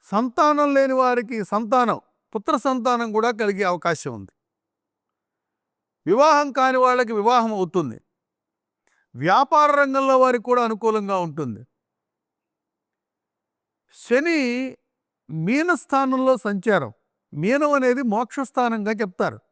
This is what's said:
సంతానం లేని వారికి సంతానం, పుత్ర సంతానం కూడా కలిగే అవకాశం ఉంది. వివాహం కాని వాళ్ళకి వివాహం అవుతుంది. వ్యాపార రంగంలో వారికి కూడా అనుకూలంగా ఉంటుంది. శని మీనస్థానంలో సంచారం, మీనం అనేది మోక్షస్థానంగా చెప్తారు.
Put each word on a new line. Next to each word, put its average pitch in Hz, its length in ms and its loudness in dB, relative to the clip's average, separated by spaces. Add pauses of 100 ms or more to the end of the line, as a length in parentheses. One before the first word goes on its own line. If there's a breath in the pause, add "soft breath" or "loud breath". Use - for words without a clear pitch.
సంతానం 285 680 0
లేని 262 260 2
వారికి 247 360 -2 (140)
సంతానం, 220 480 0 (320)
పుత్ర 214 240 -2 (100)
సంతానం 240 520 -2
కూడా 226 120 2 (120)
కలిగే 202 300 -2
అవకాశం 165 460 -4
ఉంది. 98 140 -16 (1700)
వివాహం 285 520 4
కాని 262 260 2
వాళ్ళకి 247 360 2
వివాహం 226 400 2
అవుతుంది. 156 380 -4 (1160)
వ్యాపార 254 540 4 (120)
రంగంలో 269 420 2
వారికి 247 260 2
కూడా 247 200 2
అనుకూలంగా 214 560 -2
ఉంటుంది. 139 360 -8 (2250)
శని 302 440 0 (880)
మీనస్థానంలో 262 1040 0 (100)
సంచారం, 190 460 -2 (420)
మీనం 269 460 0
అనేది 254 240 0 (120)
మోక్షస్థానంగా 226 760 -4 (100)
చెప్తారు. 180 360 -4 (140)